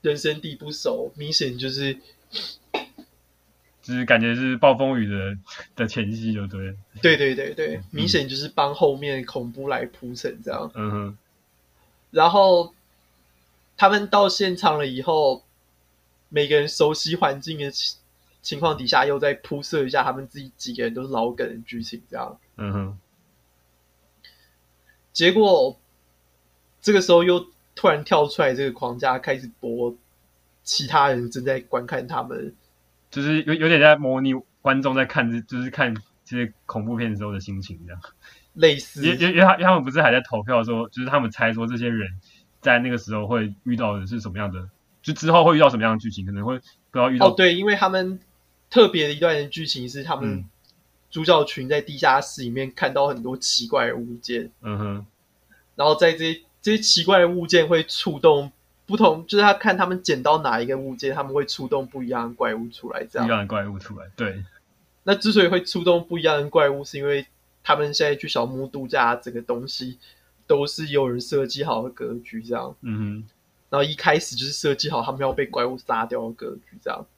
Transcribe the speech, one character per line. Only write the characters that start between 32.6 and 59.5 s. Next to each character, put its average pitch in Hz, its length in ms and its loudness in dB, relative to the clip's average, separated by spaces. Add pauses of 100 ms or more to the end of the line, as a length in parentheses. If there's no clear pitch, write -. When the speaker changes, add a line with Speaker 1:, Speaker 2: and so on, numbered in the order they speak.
Speaker 2:
就 139 100 -8
是 151 220 0
有， 151 120 -2
有 156 120 0
点 165 140 6
在 151 160 10
模 131 240 -2
拟 135 120 0 (300)
观 135 180 2
众 135 140 0
在 131 100 4
看 123 280 -2
这， 117 80 -4
就 123 200 -8
是 127 80 -6
看 131 240 -2 (320)
这 - 120 -10
些 117 160 -4 (120)
恐 107 200 -8
怖 117 100 -6
片 113 160 -4
的 107 60 -6
时 104 80 -8
候 104 80 -8
的 95 80 -8
心 98 200 -10
情 92 240 -14
这 87 80 -16
样。 90 80 -16 (540)
Speaker 1:
类 156 240 4
似。 139 260 -10
Speaker 2:
因 160 60 4
为， 127 60 0
因 165 100 2
为， 185 60 2
因 170 60 2
为 185 60 10
他， 190 100 8
因 - 40 -8
为 175 60 -4
他 185 100 6
们 160 80 2
不 131 80 -4
是 147 100 0
还 135 120 6
在 127 80 4
投 113 240 -4
票 120 180 2
说， 113 280 -2
就 127 120 -8
是 127 60 -4
他 143 100 2
们 123 100 0
猜 113 240 0
说 113 140 -4
这 120 100 -4
些 120 120 -2
人 98 320 -4 (400)
在 123 180 4
那 123 100 0
个 123 80 -2
时 110 180 -6
候 107 120 -4
会 110 260 -2 (120)
遇 123 120 0
到 107 220 -2
的 95 80 -8
是 113 140 -6
什 104 100 -10
么 90 80 -8
样 101 140 -4
的， 92 160 -10 (340)
就 160 100 -4
之 156 200 0
后 165 120 8
会 165 120 6
遇 - 20 4
到 151 100 10
什 123 80 2
么 110 60 0
样 113 120 2
的 110 40 -4
剧 110 120 -6
情， 98 140 -10
可 95 60 -8
能 101 140 -6
会 127 140 -6
不 - 40 -16 (300)
知 131 60 -4
道 127 120 4
遇 127 80 0
到。 190 100 8
Speaker 1:
哦， 185 80 4
对， 180 180 6
因 185 100 -2
为 208 100 4
他 196 140 2
们 185 320 -2 (480)
特 226 200 8
别 156 200 0
的 147 60 -2
一 147 40 -10
段 151 320 2
剧 160 160 -8
情 123 220 -6
是 139 160 -10
他 165 120 -4
们 120 140 -4
Speaker 2:
嗯。 92 180 -8 (600)
Speaker 1:
主 160 140 -6
角 156 200 6
群 131 240 -8
在 147 120 0
地 147 180 -12
下 135 220 4
室 - 220 -10
里 120 80 -6
面 131 220 -6
看 135 220 -2
到 143 140 2
很 131 120 -4
多 127 160 -6
奇 127 300 -4
怪 123 220 0
的 120 80 -4
物 120 220 -10
件。 117 300 -8 (120)
Speaker 2:
嗯 104 180 -6
哼。 101 280 -6 (680)
Speaker 1:
然 143 140 2
后 151 80 4
在 165 160 6
这， 165 320 -4 (180)
这 214 140 2
些 - 40 2
奇 190 220 2
怪 190 160 6
的 175 100 6
物 175 200 -2
件 170 180 6
会 160 160 4
触 156 380 -6
动 143 320 4 (340)
不 190 100 -4
同， 165 300 4
就 208 100 -2
是 202 60 4
他 208 100 6